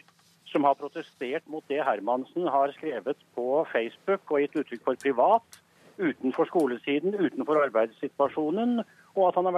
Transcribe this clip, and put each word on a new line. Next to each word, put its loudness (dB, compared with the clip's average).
som 0
har 6
protestert -8
mot -10
det 0
Hermansen -2
har 2
skrevet -6
på -4
Facebook -4
og 2
gitt -4
uttrykk -6
for -2
privat, 2
utenfor 0
skolesiden, 0
utenfor 0
arbeidssituasjonen, 0
og 4
at 0
han 0
har 0